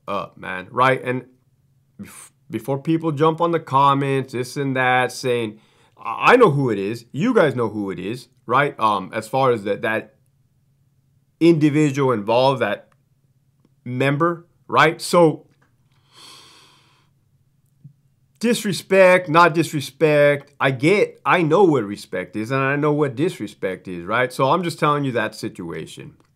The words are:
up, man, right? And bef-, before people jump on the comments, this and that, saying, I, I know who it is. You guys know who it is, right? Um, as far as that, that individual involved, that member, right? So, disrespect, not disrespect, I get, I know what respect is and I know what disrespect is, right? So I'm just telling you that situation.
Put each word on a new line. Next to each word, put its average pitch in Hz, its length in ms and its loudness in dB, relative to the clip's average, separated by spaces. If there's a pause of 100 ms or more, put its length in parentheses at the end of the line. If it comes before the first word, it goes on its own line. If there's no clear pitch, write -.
up, 98 300 -8
man, 92 340 -10
right? 127 320 0
And 127 240 -6 (760)
bef-, - 300 -20 (180)
before 135 320 -6
people 160 320 -2
jump 160 280 0
on 170 100 0
the 165 100 -2
comments, 139 720 0
this 123 240 -8
and 139 200 -4
that, 127 340 2
saying, 120 500 -4 (380)
I, 127 340 0
I 247 40 8
know 233 140 6
who 139 200 0
it 101 80 -2
is. 104 320 -6
You 214 240 -2
guys 151 220 2
know 117 120 -2
who 104 220 -6
it 87 80 -8
is, 107 300 -10 (180)
right? 131 320 -2
Um, 101 340 -2
as 110 160 -8
far 131 220 0
as 107 140 -2
that, 104 180 -4
that 110 320 -4 (1300)
individual 147 720 2
involved, 117 500 2
that 101 260 -4 (960)
member, 147 600 -2 (200)
right? 151 340 2
So, 170 460 2 (3000)
disrespect, 190 880 2
not 165 260 4
disrespect, 147 1040 0
I 135 120 0
get, 156 540 0
I 165 180 2
know 165 220 4
what 139 200 2
respect 98 520 -10
is 110 140 -6
and 135 100 0
I 135 160 -2
know 147 160 0
what 147 220 -2
disrespect 107 720 -6
is, 87 180 -10
right? 120 280 -2
So 135 180 0
I'm 180 120 0
just 165 160 -8
telling 147 260 0
you 131 80 -4
that 110 220 -4
situation. 80 840 -12 (200)